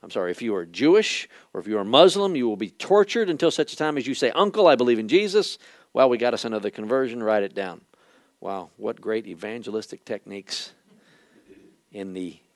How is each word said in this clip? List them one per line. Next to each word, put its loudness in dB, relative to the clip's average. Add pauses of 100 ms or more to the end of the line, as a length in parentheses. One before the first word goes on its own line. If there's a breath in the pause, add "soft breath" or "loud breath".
I'm -20
sorry, -4
if -8
you -2
are -6
Jewish 2 (280 soft breath)
or -8
if -12
you -2
are -2
Muslim, 4
you 0
will 0
be -6
tortured 0
until 2
such -2
a -14
time -2
as -6
you -4
say, 0
"Uncle, 2
I 8
believe 2
in -6
Jesus." 0 (380 soft breath)
Well, 4
we 0
got 0
us -8
another -4
conversion. -4
Write 0
it -10
down. -8 (600 soft breath)
Wow, -10
what -10
great -4
evangelistic -10
techniques -12 (1160 soft breath)
in -12
the -10 (180)